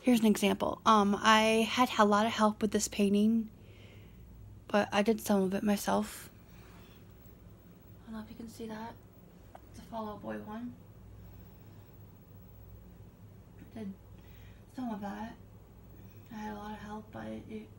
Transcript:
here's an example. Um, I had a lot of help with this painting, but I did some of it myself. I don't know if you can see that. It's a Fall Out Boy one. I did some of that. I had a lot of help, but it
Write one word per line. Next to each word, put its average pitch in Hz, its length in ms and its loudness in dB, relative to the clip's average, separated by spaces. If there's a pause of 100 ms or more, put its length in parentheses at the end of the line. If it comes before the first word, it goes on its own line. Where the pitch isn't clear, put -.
here's 247 180 4
an 220 80 4
example. 202 580 2
Um, 202 380 6
I 220 480 4
had 247 260 2
a 220 80 8
lot 208 220 4
of 233 60 -2
help 214 280 2
with 214 120 -2
this 208 160 0
painting, 208 600 2 (1160)
but 208 240 2
I 202 120 2
did 214 180 2
some 202 220 2
of 190 120 0
it 196 80 -4
myself. 202 640 -2 (1700)
I - 80 -20
don't 220 80 -12
know 214 60 -12
if 220 60 -20
you 226 60 -18
can 233 160 -14
see 226 140 -12
that. 220 280 -10 (760)
It's - 80 -18
a 220 40 -18
Fall 220 260 -8
Out 202 140 -12
Boy 214 160 -8
one. 220 360 -10 (2750)
I - 180 -18
did 196 140 -10 (840)
some 247 160 -6
of 202 120 -8
that. 208 340 -10 (1000)
I - 20 -12
had 214 200 -8
a - 20 -12
lot 208 140 -10
of 208 60 -12
help, 208 340 -12
but 220 140 -12 (220)
it 214 200 -12 (100)